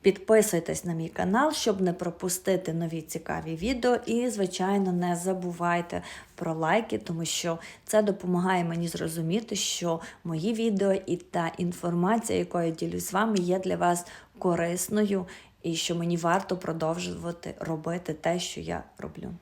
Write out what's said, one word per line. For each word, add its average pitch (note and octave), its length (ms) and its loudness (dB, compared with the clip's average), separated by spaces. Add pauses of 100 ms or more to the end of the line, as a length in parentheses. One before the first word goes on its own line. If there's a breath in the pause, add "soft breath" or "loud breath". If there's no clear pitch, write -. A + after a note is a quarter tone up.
Підписуйтесь F#3+ 840 4
на E3+ 80 -2
мій E3 160 -4
канал, A3+ 420 2
щоб G#3 300 0
не F3+ 120 2
пропустити F3+ 800 -2
нові E3 280 -2
цікаві D#3+ 540 -6
відео. A#3+ 500 2
І, A#3+ 240 2
звичайно, G3 600 2
не F3 240 2
забувайте F3 880 -2 (340 loud breath)
про E3+ 180 -4
лайки, F3 440 2
тому E3 280 -4
що E3 340 -2 (260 loud breath)
це G#3+ 160 4
допомагає F#3 640 2
мені E3+ 240 -2
зрозуміти, E3 680 -2
що E3+ 440 0 (240 loud breath)
мої E3 300 -2
відео G3 400 4 (120)
і F3 120 0
та E3 400 -2
інформація, F3+ 840 2
якою F3 260 0
я E3 60 2
ділюсь E3+ 380 -4
з - 40 -8
вами, G#3+ 240 4
є F3+ 220 2
для F#3 160 0
вас F3 300 2 (340 loud breath)
корисною F3+ 840 2 (380 loud breath)
і E3 120 0
що E3+ 200 -2
мені E3+ 220 2
варто F3 400 2
продовжувати E3+ 1000 -4
робити E3 540 -4
те, E3+ 260 0
що - 220 -6
я E2+ 220 -6 (140)
роблю. C#2+ 440 -10